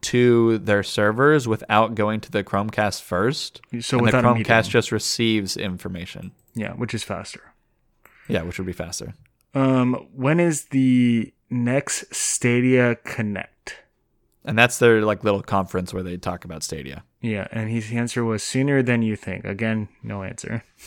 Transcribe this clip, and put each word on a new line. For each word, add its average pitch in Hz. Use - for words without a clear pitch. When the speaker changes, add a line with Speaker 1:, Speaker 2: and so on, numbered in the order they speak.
Speaker 1:
to 117
their 101
servers 120
without 110
going 107
to -
the 104
Chromecast 104
first, -
Speaker 2:
So 127
Speaker 1:
and 120
the 120
Speaker 2:
without 120
a 120
Speaker 1:
Chromecast 120
Speaker 2:
medium. 113
Speaker 1:
just -
receives 110
information. 90
Speaker 2:
Yeah, 104
which 110
is 110
faster. -
Speaker 1:
Yeah, 95
which 87
would 92
be 90
faster. 87
Speaker 2:
Um, 131
when 135
is 170
the 123
next 123
Stadia 123
Connect? -
Speaker 1:
And 107
that's 123
their, 113
like, 107
little 104
conference 92
where 95
they 90
talk 90
about 85
Stadia. 69
Speaker 2:
Yeah, 107
and 110
his 110
answer 120
was, 113
"Sooner 135
than 120
you 110
think." -
Again, 107
no 104
answer. 101